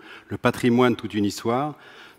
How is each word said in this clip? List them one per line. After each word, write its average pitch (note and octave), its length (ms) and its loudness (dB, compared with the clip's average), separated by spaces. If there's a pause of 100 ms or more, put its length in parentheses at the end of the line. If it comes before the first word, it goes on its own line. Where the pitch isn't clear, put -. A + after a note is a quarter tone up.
(280)
le G2+ 100 -8
patrimoine, A#2+ 580 2
toute - 160 -10
une G#2 140 0
histoire, B2+ 480 -4 (440)